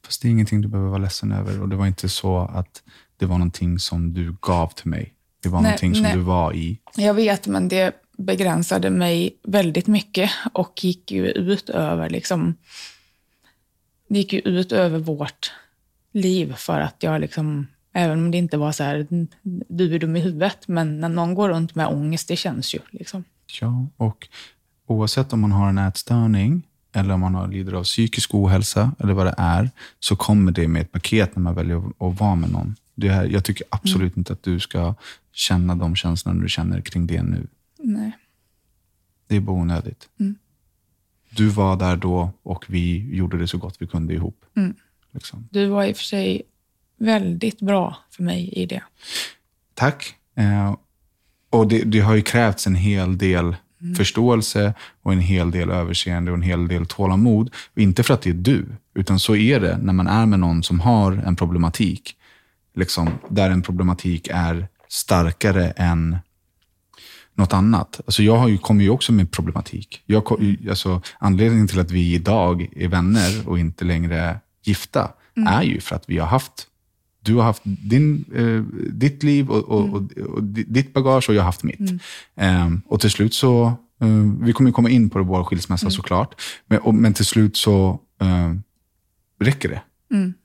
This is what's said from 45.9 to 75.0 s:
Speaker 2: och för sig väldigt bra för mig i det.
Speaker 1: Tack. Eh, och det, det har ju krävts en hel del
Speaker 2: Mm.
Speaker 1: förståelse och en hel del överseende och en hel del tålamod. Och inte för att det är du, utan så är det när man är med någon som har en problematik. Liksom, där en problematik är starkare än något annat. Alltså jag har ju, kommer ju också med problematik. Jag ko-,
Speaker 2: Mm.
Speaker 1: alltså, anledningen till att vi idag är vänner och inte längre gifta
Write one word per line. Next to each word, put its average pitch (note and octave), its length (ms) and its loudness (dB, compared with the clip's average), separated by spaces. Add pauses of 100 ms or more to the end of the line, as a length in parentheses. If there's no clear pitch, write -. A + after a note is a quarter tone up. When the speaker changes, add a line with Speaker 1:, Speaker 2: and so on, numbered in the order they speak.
Speaker 2:
och G3+ 40 -6
för - 80 -10
sig F#3+ 380 -4 (640)
väldigt G#3 560 0
bra G3 360 -2 (140)
för - 120 -10
mig F3 260 -4
i F#3 180 -6
det. - 160 -8 (920)
Speaker 1:
Tack. - 400 -2 (220)
Eh, G2+ 380 2 (760)
och A2+ 180 4
det, A2+ 160 2
det A2 160 4
har G#2+ 140 4
ju G#2 80 4
krävts A2+ 440 0
en F#2+ 80 2
hel F#2 440 0
del F2+ 380 0 (260)
Speaker 2:
Mm. F3 120 -6
Speaker 1:
förståelse A2+ 800 0 (280)
och G2 100 0
en F#2 80 4
hel F2 300 2
del F2 200 -2
överseende F2 600 -2
och F2 60 -2
en F2 60 0
hel F2 260 0
del E2+ 180 -2
tålamod. G#2+ 640 2 (240)
Och - 40 -4
inte G2+ 240 4
för C3 120 4
att - 80 -2
det F2+ 80 0
är E2+ 40 0
du, F#2 320 0 (280)
utan F#2+ 240 0
så G#2+ 180 2
är A#2 240 4
det F2+ 180 0
när G2 140 0
man F2+ 140 2
är A2 200 2
med G2+ 140 4
någon E2+ 220 2
som F2 180 0
har G2+ 320 4
en F#2 240 0
problematik. E2+ 800 -2 (580)
Liksom, F2 360 -2 (180)
där G2 220 2
en F#2 120 2
problematik F2+ 720 -2
är E2+ 360 -2 (200)
starkare F2 800 0
än E2+ 480 0 (1160)
något F#2+ 180 2
annat. G2+ 540 2
Alltså G#2 160 2
jag A2 140 6
har B2 120 4
ju, G2+ 100 2
kommer G#2 260 4
ju G2 60 6
också B2 220 2
med F#2+ 180 4
problematik. - 760 -8
Jag G#2 180 2
ko-, G#2+ 160 -2
Speaker 2:
Mm. G2+ 160 2 (140)
Speaker 1:
alltså, F#2 320 -2 (160)
anledningen G#2 500 4
till F#2 120 2
att E2+ 100 0
vi F2 240 2
idag F2 640 2
är F2+ 120 -2
vänner F#2+ 600 2
och F2 100 0
inte E2 260 -2
längre E2+ 560 -2 (240)
gifta - 460 -2 (260)